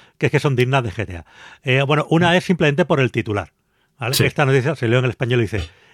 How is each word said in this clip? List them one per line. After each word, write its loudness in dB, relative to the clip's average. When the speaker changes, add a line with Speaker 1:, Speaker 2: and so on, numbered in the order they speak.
Speaker 1:
que 0
es -2
que 2
son 0
dignas 2
de -6
G -6
T -10
A. -14
Eh, 2
bueno, 0
una 4
es 0
simplemente 2
por 0
el 2
titular, -6
¿vale? -4
Speaker 2:
Sí. 2
Speaker 1:
Esta 0
noticia 0
se -4
leo 2
en 0
el -2
español -2
y 2
dice: -4